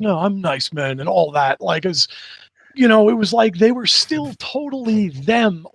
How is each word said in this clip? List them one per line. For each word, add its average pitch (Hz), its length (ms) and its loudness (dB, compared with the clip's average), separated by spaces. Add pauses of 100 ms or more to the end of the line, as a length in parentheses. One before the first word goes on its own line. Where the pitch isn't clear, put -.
No, 208 160 0
I'm 196 240 -2
nice, 143 320 -4
man, 135 260 -4
and 139 80 -6
all 175 260 2
that. 143 280 0
Like, 165 240 -2
as, 175 220 0 (680)
you 254 140 2
know, 220 220 6
it 220 40 2
was 220 200 -2
like 220 240 2
they 220 140 4
were 247 140 -4
still 294 540 -2
totally 254 720 -4
them 170 640 0